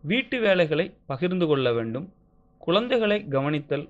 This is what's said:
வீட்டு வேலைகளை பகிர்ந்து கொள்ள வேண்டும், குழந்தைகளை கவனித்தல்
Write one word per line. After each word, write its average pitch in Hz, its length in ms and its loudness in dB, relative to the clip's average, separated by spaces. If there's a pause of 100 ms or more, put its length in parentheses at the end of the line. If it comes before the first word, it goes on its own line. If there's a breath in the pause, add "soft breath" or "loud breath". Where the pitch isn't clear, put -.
வீட்டு 240 360 -2
வேலைகளை 180 480 2 (180)
பகிர்ந்து 175 460 0
கொள்ள 131 200 2
வேண்டும், 117 360 -4 (520)
குழந்தைகளை 214 600 0 (160)
கவனித்தல் 147 520 -2